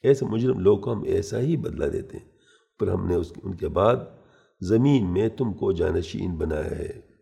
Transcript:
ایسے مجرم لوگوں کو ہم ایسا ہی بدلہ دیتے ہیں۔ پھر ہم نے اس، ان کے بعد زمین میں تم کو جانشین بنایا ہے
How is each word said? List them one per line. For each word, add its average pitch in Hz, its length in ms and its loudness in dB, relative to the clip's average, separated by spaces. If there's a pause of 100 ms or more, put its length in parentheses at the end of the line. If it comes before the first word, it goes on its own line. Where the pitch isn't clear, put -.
ایسے 135 240 4
مجرم 117 320 0
لوگوں 101 240 4
کو 123 100 -2
ہم 107 100 -4
ایسا 90 380 -2
ہی 151 160 0
بدلہ 78 280 -4
دیتے - 340 -4
ہیں۔ - 160 -20 (440)
پھر 98 100 0
ہم 92 180 -2
نے 87 80 0
اس، 87 180 -2 (100)
ان 92 140 -8
کے 85 120 -6
بعد 95 280 4 (640)
زمین 110 520 4
میں 104 160 2
تم 113 240 -4
کو 95 200 -2
جانشین 85 640 -2
بنایا 78 340 -2
ہے 78 300 -8 (200)